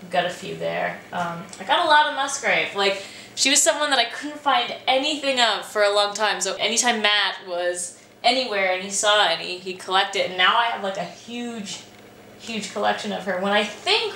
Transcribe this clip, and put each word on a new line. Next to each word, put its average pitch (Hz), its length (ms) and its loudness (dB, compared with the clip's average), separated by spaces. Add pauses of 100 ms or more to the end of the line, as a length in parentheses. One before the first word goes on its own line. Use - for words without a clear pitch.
I've 185 80 -18
got 143 160 0
a 175 40 -4
few 82 260 -10
there. 87 440 -4 (140)
Um, 170 320 -6 (140)
I - 40 -14
got 320 220 2
a - 20 2
lot 302 200 6
of 285 80 -4
Musgrave. 214 600 -2
Like, 196 280 0 (320)
she - 140 2
was 285 120 6
someone 302 280 2
that 269 100 4
I 233 60 2
couldn't 294 340 -8
find 247 360 2 (120)
anything 277 520 0
of 196 260 2
for 208 180 0
a 202 100 4
long 202 200 2
time, 202 280 0
so 185 140 0
anytime 226 460 2
Matt 208 340 2 (120)
was 180 520 -4 (220)
anywhere 214 520 2
and 185 100 -4
he 196 60 -8
saw 208 360 4
any, 170 340 -2
he'd 185 200 -10
collect 196 380 0
it, 180 120 0
and 185 80 -6
now 185 200 6
I 240 80 4
have, 208 180 -2
like, 190 140 -4
a - 80 -4
huge, 233 760 -10 (580)
huge 220 320 -8
collection 208 400 -2
of 185 140 -6
her, 185 140 -2
when 202 120 0
I 214 120 2
think, 415 520 -2